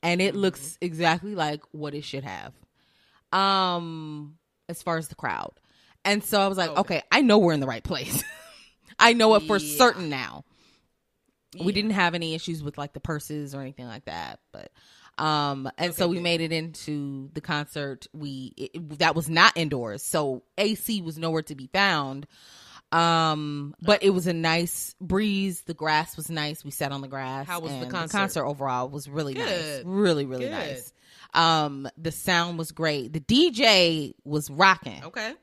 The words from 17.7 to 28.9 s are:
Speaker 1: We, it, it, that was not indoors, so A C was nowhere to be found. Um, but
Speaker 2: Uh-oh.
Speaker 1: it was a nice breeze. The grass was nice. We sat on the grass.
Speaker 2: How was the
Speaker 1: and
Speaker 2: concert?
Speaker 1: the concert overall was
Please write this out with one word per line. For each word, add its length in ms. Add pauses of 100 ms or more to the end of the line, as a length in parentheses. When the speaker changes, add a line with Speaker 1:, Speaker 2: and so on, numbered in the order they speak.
Speaker 1:
We, 440
it, 160
it, 260
that 160
was 140
not 260
indoors, 480
so 400 (140)
A 180
C 260
was 160
nowhere 260
to 120
be 120
found. 600 (640)
Um, 920
but 200
Speaker 2:
Uh-oh. 60
Speaker 1:
it 40
was 160
a 60
nice 680
breeze. 600
The 120
grass 440
was 120
nice. 360
We 60
sat 200
on 100
the 60
grass. 400
Speaker 2:
How 120
was 120
the 60
Speaker 1:
and 140
Speaker 2:
concert? 200
Speaker 1:
the 60
concert 280
overall 440
was 200